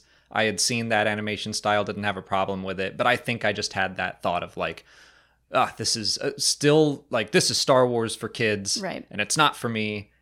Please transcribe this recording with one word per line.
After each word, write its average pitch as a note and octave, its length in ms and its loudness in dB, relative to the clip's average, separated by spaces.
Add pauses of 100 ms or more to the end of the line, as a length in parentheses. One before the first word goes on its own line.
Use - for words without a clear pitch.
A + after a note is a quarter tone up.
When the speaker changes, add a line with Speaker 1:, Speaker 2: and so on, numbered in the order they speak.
(320)
Speaker 1:
I G#2+ 120 2
had G#2+ 180 0
seen A#2 280 0
that G#2+ 180 4
animation G#2+ 440 -2
style, G#2 320 2
didn't G2+ 220 -4
have G2+ 100 0
a F#2+ 60 -6
problem F#2+ 420 -2
with F#2 160 -4
it. F#2+ 160 -4
But B2 100 -2
I B2 120 4
think A#2 260 -6
I G#2+ 80 2
just G#2 220 -6
had F#2 240 -2
that F#2 260 -6
thought F2 200 0
of, - 120 -12
like, E2+ 300 -6 (680)
"Ah, A#2+ 220 2
this A2+ 220 -2
is, G#2 220 -4
uh, C#3 180 -2
still, D3 720 4
like, A2+ 220 -2
this - 200 4
is A2+ 60 -2
Star B2+ 280 6
Wars A#2 300 0
for A2+ 140 -8
kids. G#2 520 0
Speaker 2:
Right. F#3 300 -8
Speaker 1:
And - 80 -6
it's G#2 160 -2
not D3+ 220 2
for B2 100 -6
me." G#2+ 420 -4 (120)